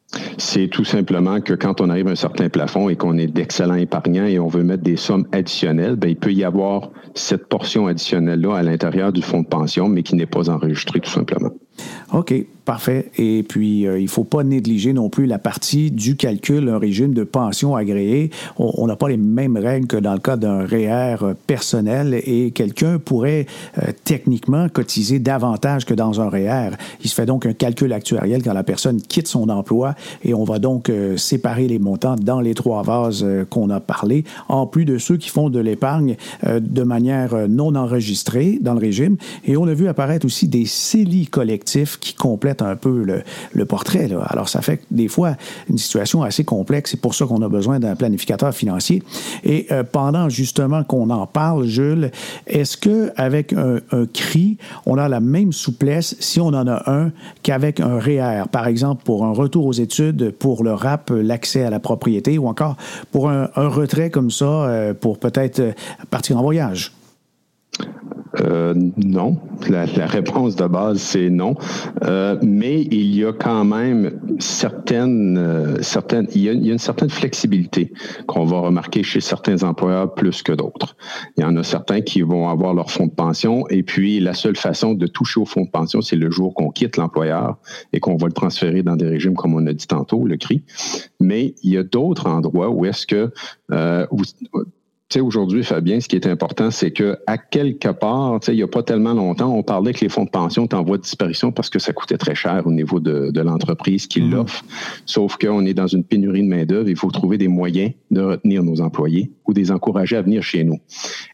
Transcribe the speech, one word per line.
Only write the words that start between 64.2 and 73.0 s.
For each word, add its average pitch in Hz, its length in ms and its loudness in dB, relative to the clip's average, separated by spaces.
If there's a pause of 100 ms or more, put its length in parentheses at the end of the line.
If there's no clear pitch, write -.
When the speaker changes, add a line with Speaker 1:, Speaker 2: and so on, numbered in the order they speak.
Speaker 2:
ça, 143 160 0
euh, 120 480 0
pour 107 240 -2
peut-être, 127 420 0
euh, 117 120 2 (380)
partir 131 280 0
en 123 40 2
voyage ? 135 500 0 (1500)
Speaker 1:
Euh, 85 340 0 (220)
non. 98 420 0 (300)
La, 85 180 2
la 85 200 0
réponse 110 480 0
de 90 120 0
base, 98 320 0
c'est 90 320 0
non. 92 240 0 (500)
Euh, 95 380 0
mais 117 400 2
il 104 320 2